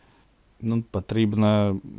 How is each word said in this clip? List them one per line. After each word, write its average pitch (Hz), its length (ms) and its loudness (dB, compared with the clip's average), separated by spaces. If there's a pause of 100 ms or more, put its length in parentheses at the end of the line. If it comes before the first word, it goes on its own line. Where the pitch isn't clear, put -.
(600)
ну, 113 300 -2
потрібно 104 880 0 (180)